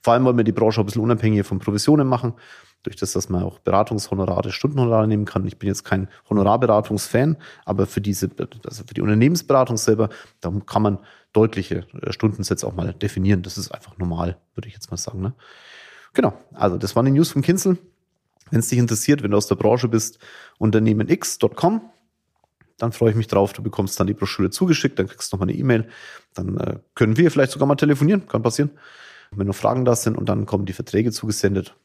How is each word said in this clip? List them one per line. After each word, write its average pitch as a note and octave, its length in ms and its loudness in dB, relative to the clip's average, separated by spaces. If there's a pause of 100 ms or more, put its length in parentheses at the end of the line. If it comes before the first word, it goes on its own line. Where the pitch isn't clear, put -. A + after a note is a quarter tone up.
Vor A#2 120 4
allem B2+ 120 4
wollen B2+ 100 4
wir A#2+ 80 4
die G#2+ 80 2
Branche A2 300 2
auch - 20 2
ein G2 40 0
bisschen G#2+ 160 -2
unabhängiger A2 400 2
von F#2+ 160 -4
Provisionen C3+ 480 2
machen, A#2+ 260 -2 (480)
durch - 140 -12
das, - 180 -6
dass - 160 -4
man F2+ 140 -2
auch F#2 160 -8
Beratungshonorare, F#2+ 920 -2
Stundenhonorare A#2+ 560 0
nehmen G#2 160 0
kann. G2 220 -4
Ich - 140 -10
bin G2 80 -4
jetzt F#2+ 180 -4
kein F#2+ 240 -2 (200)
Honorarberatungsfan, A2 1080 2 (260)
aber F#2+ 220 0
für - 160 -6
diese, G2 300 -4 (340)
also G#2+ 200 -14
für - 100 -18
die F#2+ 60 -4
Unternehmensberatung B2 760 2
selber, G#2+ 320 2 (320)
da F2 100 -6 (140)
kann - 160 -2
man G2+ 180 0 (340)
deutliche, G#2+ 520 0 (160)
äh, - 100 -8
Stundensätze G2 560 -2
auch F2+ 60 -6
mal F2+ 200 -6
definieren. F#2+ 500 -2
Das F#2+ 140 -12
ist - 140 -10
einfach - 260 -18
normal, F2 420 -4 (160)
würde - 120 -12
ich G#2 60 -20
jetzt - 180 -18
mal F2+ 60 -10
sagen, - 240 -10
ne? G2 140 -6 (800)
Genau, C3+ 200 0 (200)
also F2+ 240 0
das - 200 -4
waren A#2+ 80 4
die C3+ 60 4
News D#3+ 180 4
vom C#3 140 -2
Kinzel. F#3 340 2 (720)
Wenn's A2+ 180 0
dich B2 100 0
interessiert, A#2+ 460 2
wenn G#2 80 0
du G2+ 60 4
aus G#2 100 0
der G2 80 2
Branche A#2+ 320 2
bist, A2+ 320 -2 (380)
unternehmen A2 520 2
x - 300 -2
dot - 160 0
com, G#3+ 260 0 (960)
dann A2+ 140 -4
freue A2+ 200 2
ich G#2 40 -2
mich A2 120 -2
drauf. G2 260 2
Du G#2+ 100 -14
bekommst G2+ 360 -4
dann F#2+ 60 2
die G2+ 80 -2
Broschüre - 360 -2
zugeschickt, - 500 0
dann - 80 0
kriegst - 240 -12
du G2 60 -6
nochmal G2+ 120 -2
eine - 80 -4
E-Mail. A2+ 300 0 (460)
Dann, G2 240 -6
äh, - 220 -6 (140)
können A2+ 240 2
wir E3 140 4
vielleicht C3+ 200 2
sogar D3 160 0
mal C#3+ 80 4
telefonieren, D3 520 2
kann A2+ 160 -4
passieren. C#3+ 280 0 (600)
Und G2 80 -10
wenn G2 80 -2
noch F#2+ 80 -4
Fragen B2 300 0
da A#2+ 100 4
sind A2+ 220 -2
und G2+ 100 -4
dann G2+ 180 0
kommen G2+ 200 -2
die F#2 80 -8
Verträge A2 380 -2
zugesendet. G2+ 720 -4